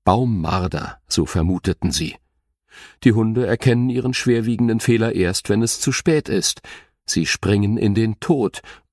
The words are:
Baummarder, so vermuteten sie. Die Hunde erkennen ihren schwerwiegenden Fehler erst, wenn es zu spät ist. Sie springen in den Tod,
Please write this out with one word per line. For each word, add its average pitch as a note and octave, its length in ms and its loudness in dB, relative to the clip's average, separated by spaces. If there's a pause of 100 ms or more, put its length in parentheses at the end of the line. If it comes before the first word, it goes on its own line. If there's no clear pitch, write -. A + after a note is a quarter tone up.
Baummarder, F#2 1040 0
so - 180 0
vermuteten F2 640 0
sie. - 240 -6 (880)
Die A#2+ 100 6
Hunde A2+ 320 2
erkennen A#2+ 440 2
ihren B2+ 240 -2
schwerwiegenden A#2 680 0
Fehler A2+ 340 2
erst, F2+ 360 -2
wenn G#2 120 2
es - 180 -2
zu C3+ 120 -2
spät D#3 380 0
ist. - 320 -2 (440)
Sie E2 200 -2
springen G2+ 520 0
in G2+ 160 0
den A2 260 0
Tod, B2 420 -2 (320)